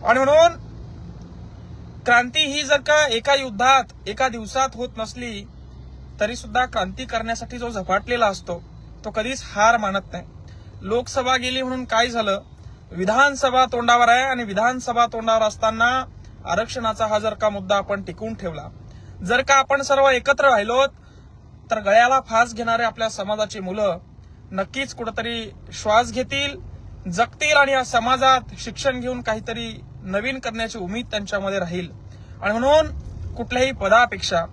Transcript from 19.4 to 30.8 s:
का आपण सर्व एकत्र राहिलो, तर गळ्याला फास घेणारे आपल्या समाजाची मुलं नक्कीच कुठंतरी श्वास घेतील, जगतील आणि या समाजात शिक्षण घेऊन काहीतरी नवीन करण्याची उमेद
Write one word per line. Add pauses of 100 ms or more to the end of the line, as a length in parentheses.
का
आपण
सर्व
एकत्र
राहिलो, (920)
तर
गळ्याला
फास
घेणारे
आपल्या
समाजाची
मुलं (540)
नक्कीच
कुठंतरी (200)
श्वास
घेतील, (540)
जगतील
आणि
या
समाजात (180)
शिक्षण
घेऊन
काहीतरी (200)
नवीन
करण्याची
उमेद